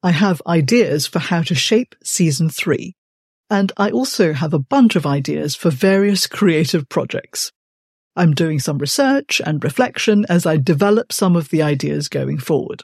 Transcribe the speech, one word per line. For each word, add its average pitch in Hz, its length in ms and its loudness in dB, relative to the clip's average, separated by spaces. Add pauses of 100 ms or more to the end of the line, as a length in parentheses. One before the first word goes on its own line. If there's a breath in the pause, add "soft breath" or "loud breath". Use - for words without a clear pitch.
I 180 80 2
have 175 340 2
ideas 160 640 2
for - 120 -4
how 170 240 -2
to 175 120 -2
shape 220 480 0
Season 160 460 0
three, - 460 -4 (540)
and 196 280 0
I 202 140 0
also 226 420 0
have 151 200 -2
a 160 60 2
bunch 233 380 4
of 151 80 -2
ideas 147 500 -2
for - 140 0
various 196 580 2
creative 165 640 0
projects. - 640 -6 (600)
I'm 165 200 2
doing 156 260 0
some 143 180 -4
research 269 680 0
and 151 180 -4
reflection 208 640 0
as 175 180 2
I 160 120 2
develop 190 560 2
some 180 240 2
of 156 100 -4
the 156 140 0
ideas 147 480 -2
going 139 300 -4
forward. - 440 -4